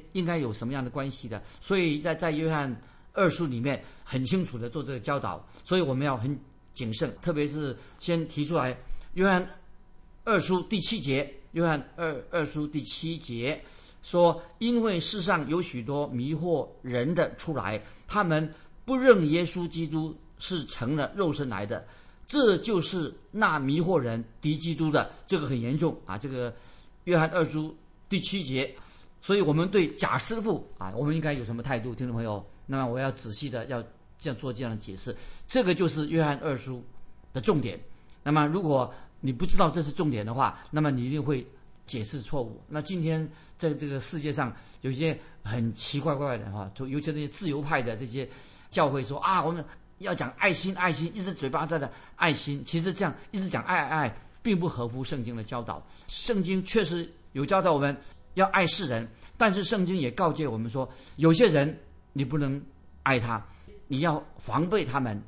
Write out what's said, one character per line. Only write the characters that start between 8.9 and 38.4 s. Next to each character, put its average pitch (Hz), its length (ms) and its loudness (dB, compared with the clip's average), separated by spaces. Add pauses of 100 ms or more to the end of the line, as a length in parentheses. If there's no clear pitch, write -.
约 185 140 4
翰 190 200 4 (760)
二 214 140 4
书 175 220 2
第 208 200 -2
七 220 180 -2
节， 135 340 -2 (200)
约 165 120 2
翰 151 180 2 (120)
二， 160 340 -4
二 165 160 0
书 151 220 -4
第 147 160 -4
七 160 340 -6
节 123 420 -4 (440)
说 175 360 6 (200)
，“因 233 240 2
为 202 160 2
世 185 240 -2
上 160 260 0
有 165 100 2
许 147 220 -6
多 139 280 -2
迷 127 260 -2
惑 156 340 0 (140)
人 127 320 0
的 160 200 2
出 160 200 -6
来， 104 260 -4 (260)
他 208 160 2
们 160 300 2 (320)
不 262 120 2
认 226 320 8
耶 170 160 4
稣 175 200 -2
基 165 220 -4
督 156 260 -2 (260)
是 165 260 -4
成 - 280 -4
了 143 220 0
肉 185 160 0
身 135 160 -2
来 104 180 -4
的， 104 200 -6 (400)
这 240 320 6
就 202 240 0
是 160 320 -2 (180)
那 196 260 2
迷 143 220 2
惑 175 180 4
人 117 240 0 (200)
敌 151 160 0
基 160 180 -2
督 156 160 2
的。” 135 180 4 (160)
这 185 140 0
个 147 80 -4
很 127 120 -2
严 120 180 0
重 151 280 0
啊， 95 120 -6
这 139 100 -8
个 123 260 -4 (520)
约 175 120 4
翰 160 120 4
二 170 160 2
书 156 300 -4 (340)
第 196 100 2
七 190 240 -2
节。 131 260 -2 (520)
所 196 160 4
以 202 40 6
我 151 120 4
们 170 160 4
对 190 260 4
假 - 220 0
师 226 240 -4
傅 202 360 -2
啊， 95 200 -8
我 135 80 0
们 151 100 2
应 165 60 0
该 156 100 0
有 131 140 -4
什 117 100 -6
么 120 80 -6
态 131 160 -2
度？ 117 160 -6
听 123 100 -4
众 123 80 -4
朋 113 120 -2
友， 104 200 -4 (200)
那 135 100 -4
么 135 100 0
我 123 140 -2
要 135 100 0
仔 120 220 -8
细 139 180 -6
的 120 180 -6
要 123 140 -4 (380)
这 160 100 -6
样 120 80 -6
做 135 140 -6
这 120 120 -6
样 117 80 -4
的 110 40 -4
解 104 220 -10
释， - 180 -8 (320)
这 254 160 4
个 277 100 6
就 180 140 2
是 151 220 -2
约 165 120 4
翰 147 180 2
二 143 180 -2
书 123 260 -10 (480)
的 175 80 -4
重 170 220 4
点。 95 180 -4 (420)
那 147 120 2
么 151 140 6